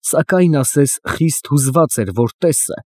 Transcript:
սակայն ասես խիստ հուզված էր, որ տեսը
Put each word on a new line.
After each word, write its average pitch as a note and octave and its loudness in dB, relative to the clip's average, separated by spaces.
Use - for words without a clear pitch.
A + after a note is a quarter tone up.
սակայն D#3+ 2
ասես C#3 0
խիստ - -2
հուզված C#3 2
էր, G2 -2
որ A2+ 0
տեսը - -2